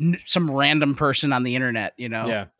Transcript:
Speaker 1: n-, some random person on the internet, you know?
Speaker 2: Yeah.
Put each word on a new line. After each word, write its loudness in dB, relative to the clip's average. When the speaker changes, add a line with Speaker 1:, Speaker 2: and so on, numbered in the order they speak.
Speaker 1:
n-, 2
some 0
random 2
person 0
on 0
the -2
internet, -4
you -10
know? -6
Speaker 2:
Yeah. -4